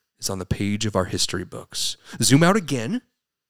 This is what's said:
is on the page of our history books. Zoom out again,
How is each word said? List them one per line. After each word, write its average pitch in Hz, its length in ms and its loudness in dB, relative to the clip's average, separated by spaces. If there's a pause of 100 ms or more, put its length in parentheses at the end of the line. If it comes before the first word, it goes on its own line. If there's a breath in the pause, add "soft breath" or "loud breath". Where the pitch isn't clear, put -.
(180)
is - 100 -8
on 95 100 -4
the 92 80 -8
page 101 380 -2
of 107 120 -4
our 92 100 2
history 90 380 -4
books. - 520 -8 (260 loud breath)
Zoom 131 200 6
out 180 140 6
again, 143 460 -4 (480)